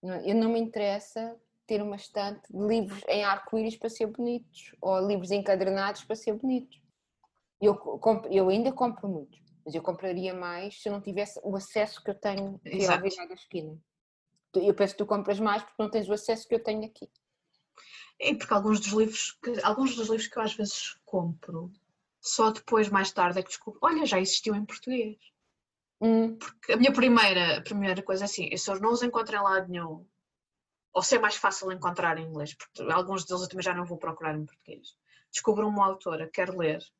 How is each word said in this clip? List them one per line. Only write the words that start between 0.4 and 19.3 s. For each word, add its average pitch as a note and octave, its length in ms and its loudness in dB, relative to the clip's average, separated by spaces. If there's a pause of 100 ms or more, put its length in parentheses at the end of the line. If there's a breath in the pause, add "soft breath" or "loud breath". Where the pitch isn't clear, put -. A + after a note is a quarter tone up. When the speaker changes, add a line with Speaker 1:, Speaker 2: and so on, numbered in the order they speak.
Speaker 1:
me A#3 80 2
interessa A3+ 760 -4 (300)
ter G#3 140 0
uma G#3 160 -6
estante G#3 540 -8
de F#3 140 -10
livros G3+ 420 0
em G#3 160 0
arco-íris A3 540 -2
para A3+ 120 -6
ser A3+ 180 -4
bonitos, A#3+ 760 -6
ou F#3+ 240 2
livros F#3+ 260 0
encadernados G3 720 0
para A3 120 -4
ser A3 180 -4
bonitos. B3+ 480 -4 (800)
Eu G3+ 160 6
co-, - 220 -8
comp-, A3 320 2
eu F#3+ 180 6
ainda A#3 220 2
compro A#3+ 380 -2
muitos, D#3+ 300 -8 (260)
mas D3+ 100 -10
eu D#3+ 60 -4
compraria F#3 520 -4
mais F3+ 480 -8
se - 80 -6
eu G3+ 40 -4
não G3+ 80 -6
tivesse G3+ 420 -6
o G3 140 -4
acesso G#3+ 440 -4
que - 80 -6
eu G3+ 60 -4
tenho, G3 440 -6
que - 100 -18
é - 40 -8
ao F#3+ 80 -4
Speaker 2:
Exato. F3+ 220 2
Speaker 1:
virar F#3+ 240 -4
da - 60 -14
esquina. D#3 440 -12 (760)
Tu, F#3+ 80 4
eu G3 120 4
penso G3 200 2
que - 60 -16
tu G#3 60 0
compras G3+ 360 -2
mais G#3+ 200 0
porque - 220 -10
não G#3 80 -2
tens G#3 160 -2
o G3+ 60 0
acesso A3+ 340 -4
que A#3+ 80 0
eu A3+ 80 -2
tenho G#3+ 220 -4
aqui. - 240 -18 (1120 loud breath)
Speaker 2:
É, D4 120 2
porque - 200 -2
alguns G#3 260 4
dos G3+ 140 -6
livros A3 500 0